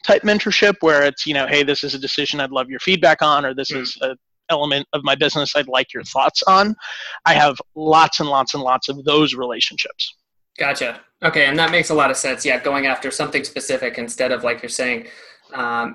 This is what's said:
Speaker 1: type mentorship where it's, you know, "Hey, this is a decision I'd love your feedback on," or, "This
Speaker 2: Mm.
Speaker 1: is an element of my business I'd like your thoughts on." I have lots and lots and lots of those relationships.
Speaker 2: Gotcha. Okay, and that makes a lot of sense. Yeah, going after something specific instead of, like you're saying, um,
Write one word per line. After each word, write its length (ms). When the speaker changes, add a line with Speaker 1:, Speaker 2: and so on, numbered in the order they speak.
Speaker 1:
type 180
mentorship 580
where 240
it's, 240
you 40
know, 140
"Hey, 160
this 220
is 100
a 40
decision 420
I'd 100
love 180
your 120
feedback 420
on," 240
or, 80
"This 160
Speaker 2:
Mm. 120
Speaker 1:
is 180
an 160
element 420
of 120
my 100
business 400
I'd 140
like 240
your 100
thoughts 400
on." 320
I 100
have 220
lots 420
and 100
lots 240
and 120
lots 240
of 160
those 300
relationships. 840
Speaker 2:
Gotcha. 440
Okay, 240
and 100
that 140
makes 200
a 40
lot 160
of 60
sense. 280
Yeah, 140
going 280
after 260
something 320
specific 520
instead 360
of, 100
like 180
you're 80
saying, 380
um, 420